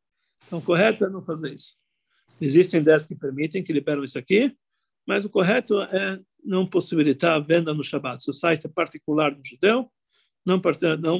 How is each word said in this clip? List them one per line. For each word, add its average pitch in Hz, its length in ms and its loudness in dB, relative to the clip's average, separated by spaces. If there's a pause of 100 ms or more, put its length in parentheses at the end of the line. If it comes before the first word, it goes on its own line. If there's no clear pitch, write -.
(460)
Então, 175 120 -8
o 151 40 -10
correto 214 420 2
é 190 60 -4
não 190 140 -12
fazer 160 300 -8
isso. - 220 -16 (640)
Existem 170 400 4
ideias 151 260 4
que - 100 -12
permitem, 156 460 -6
que 185 100 -6
liberam 143 320 -2
isso 131 140 -8
aqui, 214 360 2 (520)
mas 196 180 0
o 208 60 -8
correto 208 500 2
é 190 400 -4 (240)
não 185 220 0
possibilitar 160 680 0
a 151 40 0
venda 160 340 0
no 151 100 -4
Shabbat. 135 380 -8
Se - 80 -6
o - 40 -4
site 165 320 -2
é 156 40 -10
particular 156 640 -2
do 139 120 -20
judeu, 226 440 0 (540)
não 185 160 2
parte-, 170 360 0
não, 165 240 0